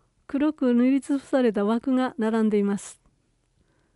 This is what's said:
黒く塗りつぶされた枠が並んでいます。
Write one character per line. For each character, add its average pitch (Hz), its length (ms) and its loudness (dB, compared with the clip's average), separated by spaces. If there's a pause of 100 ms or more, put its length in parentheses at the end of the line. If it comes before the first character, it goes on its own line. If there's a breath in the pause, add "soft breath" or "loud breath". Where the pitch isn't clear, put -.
(260)
黒 294 280 -2
く 247 200 0
塗 240 160 4
り 269 120 2
つ 285 160 -4
ぶ - 20 -4
さ 262 220 -2
れ 240 120 2
た 202 120 -2
枠 233 280 -2
が 254 240 -2
並 220 240 -2
ん 220 80 2
で 208 80 0
い 202 60 2
ま 202 140 -2
す。 - 220 -14 (960)